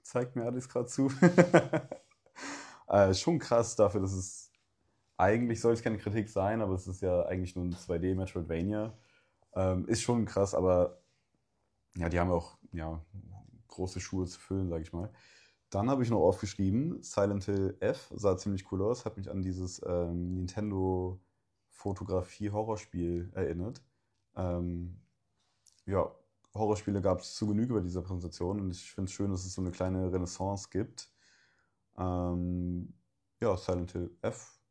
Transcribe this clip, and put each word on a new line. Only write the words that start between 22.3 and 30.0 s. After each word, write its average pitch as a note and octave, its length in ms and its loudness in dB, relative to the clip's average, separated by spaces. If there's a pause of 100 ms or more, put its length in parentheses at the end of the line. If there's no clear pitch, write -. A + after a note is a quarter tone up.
erinnert. F2 480 -4 (520)
Ähm, F2 640 -4 (880)
ja, F#2 260 2 (440)
Horrorspiele G#2 460 2
gab's F#2 340 2
zu - 100 -2
Genüge A2 300 0
bei G2+ 60 2
dieser F2+ 200 -4
Präsentation F2+ 580 -4
und F#2+ 120 -4
ich - 200 -12
find's G2 200 -6
schön, G2+ 180 -2
dass F#2 160 -4
es F#2 80 -10
so - 80 -6
eine F2+ 80 -2
kleine F#2 420 -2